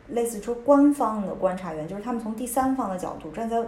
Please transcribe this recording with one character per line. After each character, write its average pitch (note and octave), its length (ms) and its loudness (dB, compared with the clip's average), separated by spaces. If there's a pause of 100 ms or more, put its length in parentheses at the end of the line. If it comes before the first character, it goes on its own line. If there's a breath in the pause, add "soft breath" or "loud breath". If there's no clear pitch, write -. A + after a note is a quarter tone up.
类 A#3 160 0
似 A3 160 -6
说 A#3+ 140 -4
官 C#4+ 380 6
方 G#3+ 320 0
的 F3 80 -6
观 F#3 240 0
察 F3+ 160 -8
员， D#3 120 -6
就 F#3+ 120 -8
是 G#3 40 -8
他 A#3+ 120 -6
们 A3+ 80 -4
从 A3 120 -6
第 B3 140 -6
三 C4 280 2
方 A3+ 140 -4
的 F#3 80 -4
角 - 220 -6
度， D#3+ 120 -12
站 A3+ 180 -6
在 A#3 180 0